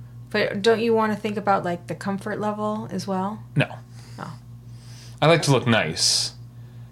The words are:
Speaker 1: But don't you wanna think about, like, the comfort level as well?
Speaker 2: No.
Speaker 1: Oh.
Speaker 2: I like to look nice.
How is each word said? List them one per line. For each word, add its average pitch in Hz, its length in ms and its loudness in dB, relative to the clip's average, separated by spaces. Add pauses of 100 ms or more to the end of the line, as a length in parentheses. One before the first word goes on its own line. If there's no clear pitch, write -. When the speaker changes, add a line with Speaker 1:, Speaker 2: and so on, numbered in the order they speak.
(300)
Speaker 1:
But 208 320 -2
don't 226 180 4
you 233 140 2
wanna 214 220 2
think 208 200 -4
about, 196 280 2
like, 175 220 -4
the 170 80 -6
comfort 196 460 -6
level 214 500 -4
as 185 160 -6
well? 196 360 -4 (120)
Speaker 2:
No. - 120 4 (520)
Speaker 1:
Oh. - 160 -10 (880)
Speaker 2:
I 147 40 6
like 165 160 6
to 143 100 2
look 120 140 4
nice. 95 640 2 (600)